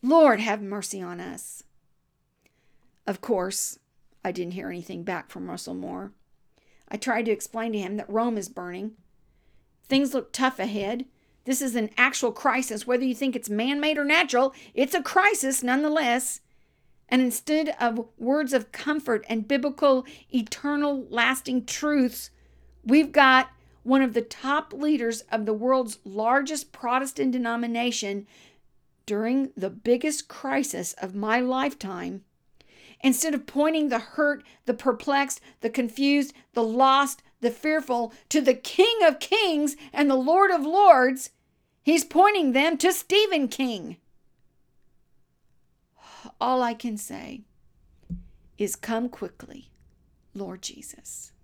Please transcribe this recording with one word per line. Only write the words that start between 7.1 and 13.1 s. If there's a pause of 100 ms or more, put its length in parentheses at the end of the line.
to
explain
to
him
that
Rome
is
burning. (840)
Things
look
tough
ahead. (420)
This
is
an
actual
crisis.
Whether
you